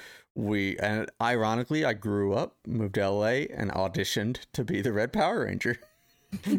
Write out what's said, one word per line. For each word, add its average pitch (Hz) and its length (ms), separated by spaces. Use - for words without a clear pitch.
we, 104 420
and 107 320
ironically, 120 640
I 120 100
grew 101 400
up, 143 300
moved 107 300
to 104 80
L 101 240
A, 127 220
and - 240
auditioned 98 680
to 143 120
be 185 180
the 120 100
Red 107 200
Power 190 340
Ranger. 101 360
<laughs> - 60